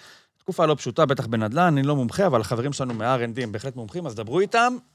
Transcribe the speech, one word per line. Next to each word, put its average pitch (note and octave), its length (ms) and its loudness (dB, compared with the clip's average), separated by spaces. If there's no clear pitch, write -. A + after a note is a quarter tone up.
תקופה F3+ 260 -2
לא D3+ 100 4
פשוטה, C#3 300 0
בטח C3 200 -2
בנדל"ן, A2 340 -2
אני D#3 240 4
לא D3 120 2
מומחה, C3+ 320 0
אבל B2 140 4
החברים B2 320 -2
שלנו B2+ 200 -4
מה-R A#2 260 0
and A#2 200 -4
D B2+ 40 -2
הם A2 80 -6
בהחלט A#2 240 -8
מומחים, B2+ 320 -10
אז A2+ 80 -8
דברו A2+ 240 -2
איתם, A#3 340 2